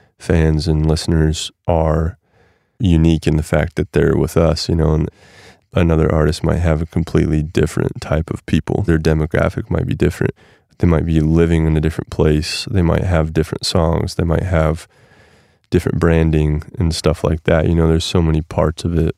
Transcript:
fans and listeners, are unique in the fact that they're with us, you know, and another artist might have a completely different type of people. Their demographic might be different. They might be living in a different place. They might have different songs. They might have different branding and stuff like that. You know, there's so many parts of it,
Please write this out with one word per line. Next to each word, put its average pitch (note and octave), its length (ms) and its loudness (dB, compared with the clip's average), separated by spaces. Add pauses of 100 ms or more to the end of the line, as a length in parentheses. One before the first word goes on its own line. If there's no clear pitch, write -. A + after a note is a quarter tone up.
(180)
fans D#2+ 500 0
and D#2 200 0
listeners, D#2 640 0 (160)
are D#2+ 500 0 (640)
unique E2 480 2
in D#2 80 0
the D2+ 80 0
fact D#2+ 320 -2
that D#2 160 -4
they're D2 240 2
with D2 220 -2
us, D#2+ 320 0
you F2 60 0
know, D#2 180 2
and D2+ 160 -2 (640)
another D#2+ 400 2
artist D#2 300 0
might D#2+ 160 0
have D#2+ 220 0
a E2 40 -4
completely D#2 580 0
different - 560 -2
type - 300 -4
of - 160 -8
people. - 380 -2
Their E2 160 2
demographic D#2+ 680 0
might E2+ 180 -2
be - 80 -4
different. - 380 -2 (440)
They - 100 2
might D#2+ 180 2
be D#2+ 140 2
living D#2+ 460 2
in D#2 100 2
a D2+ 60 0
different - 280 -4
place. D#2 600 0
They G2 100 0
might E2 220 2
have D#2+ 300 0
different - 320 -4
songs. E2 500 -2
They F2+ 80 -2
might E2 200 0
have D#2+ 440 -2 (840)
different - 300 0
branding D#2+ 640 2 (160)
and E2 160 0
stuff - 280 -2
like E2 200 -2
that. E2 240 2
You E2+ 80 2
know, E2 120 2
there's E2 180 2
so F2+ 160 0
many D#2 200 0
parts D#2+ 440 -4
of E2 120 -2
it, D#2+ 200 0